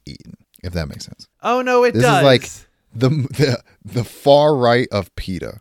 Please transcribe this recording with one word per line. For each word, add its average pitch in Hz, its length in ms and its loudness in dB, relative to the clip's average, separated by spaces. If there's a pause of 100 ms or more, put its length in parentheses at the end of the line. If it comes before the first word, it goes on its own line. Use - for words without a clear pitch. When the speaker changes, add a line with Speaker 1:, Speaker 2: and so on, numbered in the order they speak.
Speaker 1:
eaten, - 280 -20 (280)
if 90 100 -12
that 80 160 -6
makes - 160 -18
sense. - 240 -20 (140)
Speaker 2:
Oh, 247 200 -2
no, 247 220 0
it 247 100 0
Speaker 1:
This 240 80 2
Speaker 2:
does. 226 160 4
Speaker 1:
is, 151 60 2
like, 131 260 2 (440)
the, 120 140 0
the, 135 540 -2 (220)
the 113 200 -8
far 147 500 2
right 123 380 2
of 98 240 -6
peta. - 440 -10